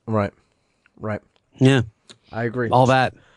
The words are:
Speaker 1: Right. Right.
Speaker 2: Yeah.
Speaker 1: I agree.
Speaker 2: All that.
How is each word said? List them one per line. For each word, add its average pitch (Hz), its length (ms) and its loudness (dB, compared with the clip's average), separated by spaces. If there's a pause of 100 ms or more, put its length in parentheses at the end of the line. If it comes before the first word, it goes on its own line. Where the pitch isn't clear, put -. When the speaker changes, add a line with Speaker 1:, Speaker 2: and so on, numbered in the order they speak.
Speaker 1:
Right. 107 260 -4 (680)
Right. 107 240 -10 (340)
Speaker 2:
Yeah. 135 260 4 (500)
Speaker 1:
I 113 140 -8
agree. 117 240 -6
Speaker 2:
All 123 160 4
that. 127 280 2 (240)